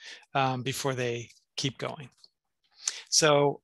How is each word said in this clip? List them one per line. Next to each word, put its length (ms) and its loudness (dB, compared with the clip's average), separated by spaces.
um, 280 0
before 320 -2
they 360 -4
keep 220 -4
going. 300 -10
So, 540 4